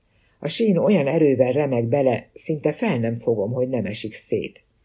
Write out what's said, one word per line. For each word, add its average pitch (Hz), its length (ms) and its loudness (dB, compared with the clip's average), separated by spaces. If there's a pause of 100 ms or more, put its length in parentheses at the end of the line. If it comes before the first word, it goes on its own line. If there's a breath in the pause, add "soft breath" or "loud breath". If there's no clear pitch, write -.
(400)
A - 80 -6
sín 202 300 2
olyan 151 300 2
erővel 131 440 4
remeg 131 340 0
bele, 127 480 0
szinte 151 380 -2
fel 170 260 -2
nem 117 180 -2
fogom, 113 360 -2
hogy 127 180 -2
nem 120 160 -4
esik 107 280 -8
szét. - 500 -6 (220)